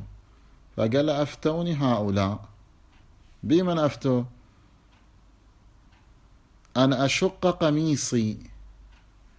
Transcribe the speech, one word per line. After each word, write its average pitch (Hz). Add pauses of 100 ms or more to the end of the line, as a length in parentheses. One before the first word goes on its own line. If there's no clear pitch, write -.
(760)
فقال 113
له: 147
"أفتوني 165
هؤلاء". 104 (960)
بمن 170
أفتوا؟ 131 (2500)
"أن 135
أشق 139
قميصي 147 (1000)